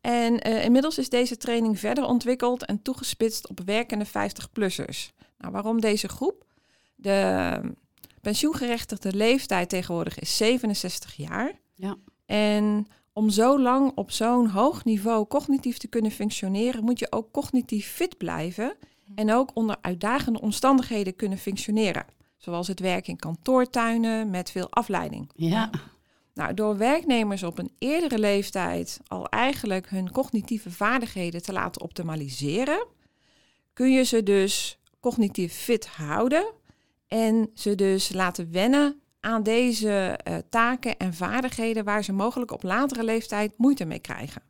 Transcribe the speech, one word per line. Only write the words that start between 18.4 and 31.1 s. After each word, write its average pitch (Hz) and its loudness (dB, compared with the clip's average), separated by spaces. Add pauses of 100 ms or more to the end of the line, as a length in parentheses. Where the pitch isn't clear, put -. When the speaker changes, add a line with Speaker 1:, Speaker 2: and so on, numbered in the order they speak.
Speaker 1:
en 214 2
ook 262 2
onder 214 0
uitdagende 214 -2
omstandigheden 220 2
kunnen 196 -2
functioneren. 208 0 (320)
Zoals 175 -6
het 190 -6
werk 185 -2
in 175 -8
kantoortuinen 226 0
met 180 -4
veel 185 -4
afleiding. 170 -2
Speaker 2:
Ja. 214 2 (640)
Speaker 1:
Nou, - -4
door 214 0
werknemers 233 2
op 170 -6
een 175 -8
eerdere 277 0
leeftijd 196 0
al 185 -8
eigenlijk 220 -2
hun 185 -4
cognitieve 220 -4
vaardigheden 202 -2